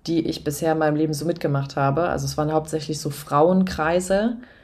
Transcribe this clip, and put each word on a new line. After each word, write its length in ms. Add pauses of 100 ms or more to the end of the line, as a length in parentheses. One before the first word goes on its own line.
die 200
ich 180
bisher 280
in 40
meinem 180
Leben 180
so 120
mitgemacht 500
habe. 340
Also 160
es 120
waren 160
hauptsächlich 460
so 100
Frauenkreise, 1300 (260)